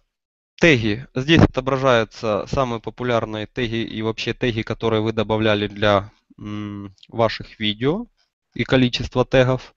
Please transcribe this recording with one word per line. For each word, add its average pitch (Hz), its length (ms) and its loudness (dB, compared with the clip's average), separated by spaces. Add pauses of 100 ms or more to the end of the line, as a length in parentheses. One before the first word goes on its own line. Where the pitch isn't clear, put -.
(560)
теги. 120 580 4
Здесь 143 280 4
отображаются 127 1040 0
самые 123 320 -2
популярные 110 680 -4
теги 113 380 -6
и 110 180 -8
вообще 110 320 -4
теги, 113 280 -2
которые 110 400 0
вы 110 100 -2
добавляли 107 560 0
для, 104 440 0 (260)
м, 104 560 -10 (140)
ваших - 520 -2
видео 123 460 -2 (480)
и 120 100 -4
количество 127 600 2
тегов. 127 520 0